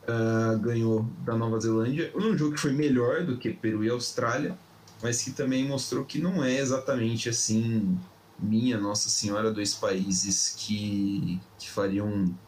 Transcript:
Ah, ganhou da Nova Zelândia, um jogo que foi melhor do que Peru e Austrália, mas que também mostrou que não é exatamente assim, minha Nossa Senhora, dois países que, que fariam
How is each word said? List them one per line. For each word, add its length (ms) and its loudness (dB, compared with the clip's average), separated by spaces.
Ah, 520 2
ganhou 460 2
da 120 0
Nova 240 0
Zelândia, 560 0
um 200 2
jogo 180 2
que 60 -6
foi 120 2
melhor 520 4
do 120 -2
que 140 -4
Peru 340 -2
e 60 4
Austrália, 680 -2
mas 220 -2
que 80 -6
também 380 0
mostrou 360 -2
que 140 -6
não 240 0
é 160 2
exatamente 720 0
assim, 680 2
minha 440 2
Nossa 280 -2
Senhora, 440 0
dois 220 -2
países 840 0
que, 840 -2
que 120 -14
fariam 640 0